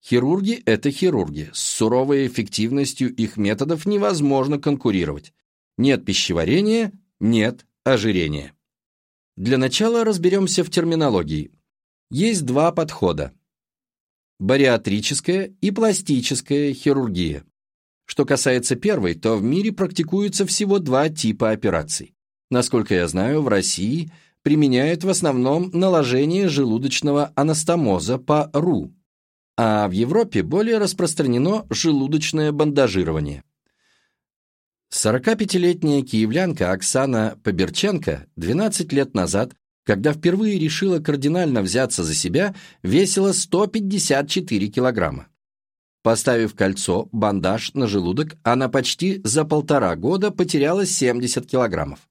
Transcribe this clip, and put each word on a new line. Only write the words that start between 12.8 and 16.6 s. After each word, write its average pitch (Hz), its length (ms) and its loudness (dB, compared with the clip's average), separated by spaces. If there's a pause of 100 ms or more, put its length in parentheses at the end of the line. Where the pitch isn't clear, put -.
бариатрическая 131 1200 2
и 202 100 0
пластическая 147 1000 0